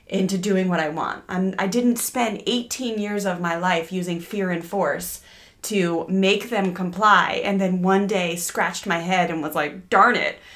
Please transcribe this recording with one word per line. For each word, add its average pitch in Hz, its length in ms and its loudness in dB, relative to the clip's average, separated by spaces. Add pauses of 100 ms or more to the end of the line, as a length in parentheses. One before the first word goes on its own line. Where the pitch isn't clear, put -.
into 190 320 -2
doing 185 320 0
what 170 100 0
I 156 100 0
want? - 380 -6
I'm, 185 300 -2
I 196 80 2
didn't 240 320 2
spend 226 480 -2
eighteen 240 540 -2
years 208 260 -2
of 175 160 -2
my 170 140 0
life 170 360 0
using 175 280 -2
fear 190 320 -4
and 165 120 -2
force 175 580 -4 (420)
to 175 460 0
make 190 420 2
them 190 240 0
comply 185 680 4
and 196 160 0
then 185 220 0
one 190 240 4
day 180 300 0
scratched 175 500 -4
my 175 140 -2
head 175 320 0
and 160 100 -2
was 151 140 -4
like, 147 340 -4
'Darn 214 280 6
it, - 200 -2 (180)